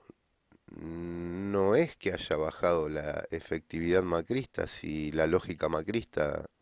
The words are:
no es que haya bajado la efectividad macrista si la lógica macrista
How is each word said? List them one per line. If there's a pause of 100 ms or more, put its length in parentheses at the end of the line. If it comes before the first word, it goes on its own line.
(800)
no
es
que
haya
bajado
la
efectividad
macrista
si
la
lógica
macrista (160)